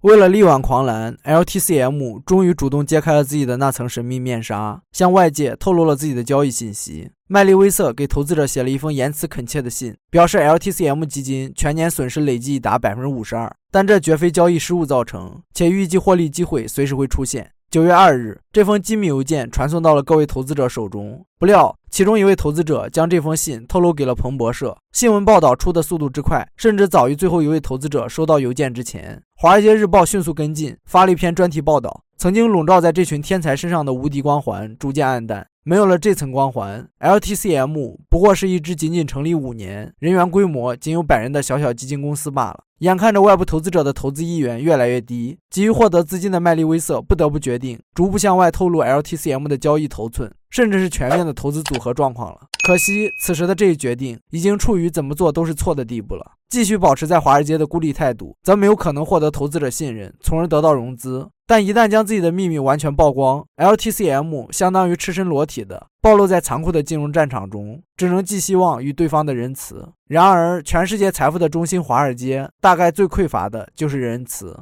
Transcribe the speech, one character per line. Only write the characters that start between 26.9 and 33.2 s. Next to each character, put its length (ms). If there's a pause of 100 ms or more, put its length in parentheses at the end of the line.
于 60
最 140
后 120
一 60
位 140
投 180
资 100
者 200
收 180
到 140
邮 120
件 220
之 80
前。 400 (140)
华 160
尔 100
街 100
日 140
报 180
迅 160
速 140
跟 180
进， 320
发 220
了 60
一 20
篇 180
专 160
题 120
报 200
道。 220 (160)
曾 160
经 140
笼 180
罩 140
在 100
这 140
群 180